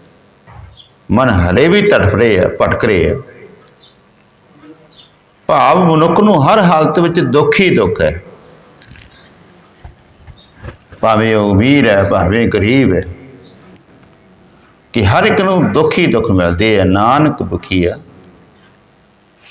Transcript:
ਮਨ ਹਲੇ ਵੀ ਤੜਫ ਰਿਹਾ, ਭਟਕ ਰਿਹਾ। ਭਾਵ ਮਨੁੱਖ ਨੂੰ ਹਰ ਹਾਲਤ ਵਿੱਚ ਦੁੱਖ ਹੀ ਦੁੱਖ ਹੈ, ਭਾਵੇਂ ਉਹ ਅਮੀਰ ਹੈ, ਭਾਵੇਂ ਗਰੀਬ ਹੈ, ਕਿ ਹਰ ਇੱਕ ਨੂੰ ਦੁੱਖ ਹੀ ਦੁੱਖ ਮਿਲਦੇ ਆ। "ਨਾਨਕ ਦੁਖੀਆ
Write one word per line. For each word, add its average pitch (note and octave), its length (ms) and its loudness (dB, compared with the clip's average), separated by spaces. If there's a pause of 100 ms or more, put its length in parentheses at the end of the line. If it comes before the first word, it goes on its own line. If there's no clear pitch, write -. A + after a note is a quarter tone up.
(1120)
ਮਨ A#2+ 200 0
ਹਲੇ F#2 380 2
ਵੀ G3+ 220 2
ਤੜਫ G2 240 2
ਰਿਹਾ, G2+ 340 2 (120)
ਭਟਕ G#2+ 240 -2
ਰਿਹਾ। F2 320 0 (2250)
ਭਾਵ D3+ 380 2
ਮਨੁੱਖ E3 360 2
ਨੂੰ F3+ 280 2
ਹਰ G#3 140 2
ਹਾਲਤ D#3+ 360 0
ਵਿੱਚ E3+ 220 0
ਦੁੱਖ D3 400 0
ਹੀ E3+ 160 0
ਦੁੱਖ F2+ 260 -2
ਹੈ, D#2+ 200 -4 (2750)
ਭਾਵੇਂ A2 360 0
ਉਹ G#2 180 0
ਅਮੀਰ B2 340 2
ਹੈ, G2 220 2
ਭਾਵੇਂ G2 380 0
ਗਰੀਬ G#2 460 0
ਹੈ, F2+ 80 -2 (1900)
ਕਿ A2+ 140 0
ਹਰ D3+ 180 2
ਇੱਕ G#3+ 160 0
ਨੂੰ F#3 320 0
ਦੁੱਖ D#3 260 0
ਹੀ F3 80 0
ਦੁੱਖ A2+ 240 -2
ਮਿਲਦੇ F#2+ 500 0
ਆ। F#2 40 0
"ਨਾਨਕ A#2 580 0
ਦੁਖੀਆ F2+ 560 -4 (1500)